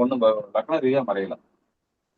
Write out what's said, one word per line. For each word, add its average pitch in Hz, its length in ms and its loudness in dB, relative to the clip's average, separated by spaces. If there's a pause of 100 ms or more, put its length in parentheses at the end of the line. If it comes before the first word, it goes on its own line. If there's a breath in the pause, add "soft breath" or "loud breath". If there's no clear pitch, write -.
ஒண்ணும் 127 200 0
ப-, 110 120 4 (220)
லக்ன 139 260 -2
ரீதியா 131 260 2
மறையல. 98 280 -4 (800)